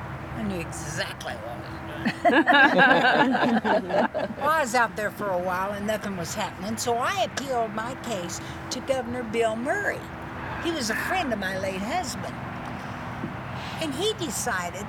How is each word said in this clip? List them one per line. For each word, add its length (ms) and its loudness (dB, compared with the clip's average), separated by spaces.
I 80 -4
knew 160 -2
exactly 760 -6
what 120 -10
I 120 -8
was 120 -10
doing. 100 -10
<laughs> 200 -2
Well, 120 0
I 120 4
was 140 0
out 200 4
there 160 -2
for 180 -4
a 80 2
while 340 0
and 160 -4
nothing 300 -2
was 160 -4
happening, 420 -4
so 220 2
I 260 2
appealed 500 -2
my 300 -4
case 380 -4
to 100 -4
Governor 420 -2
Bill 320 2
Murray. 440 -2
He 80 0
was 180 -2
a 60 0
friend 360 0
of 80 -2
my 200 -2
late 220 -2
husband. 520 -4
And 120 -2
he 200 0
decided 760 -2